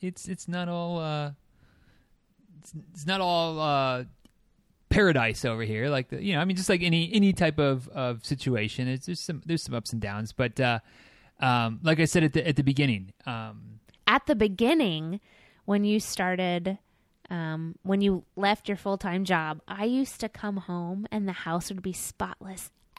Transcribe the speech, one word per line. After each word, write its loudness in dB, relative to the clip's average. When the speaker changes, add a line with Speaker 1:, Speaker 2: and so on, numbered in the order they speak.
Speaker 1:
it's, -8
it's -10
not -4
all, -4
uh, -4
it's, -20
it's -14
not 0
all, 0
uh, 2
paradise 4
over -2
here. -2
Like, 0
the, -8
you 0
know, 2
I 2
mean, 0
just 0
like 4
any, 2
any 6
type 2
of, 2
of -4
situation, -2
it's, -4
there's -6
some, -8
there's -2
some -8
ups -6
and -4
downs. -6
But, -2
uh, 2
um, 2
like 4
I 6
said 4
at 4
the, 2
at 2
the 4
beginning, 2
um, -10
Speaker 2:
At 4
the 2
beginning, 2
when 2
you 2
started, -2
um, -6
when 2
you 2
left 0
your -2
full-time -2
job, -2
I -6
used -2
to -4
come -6
home -6
and -2
the -4
house -4
would -8
be -4
spotless -10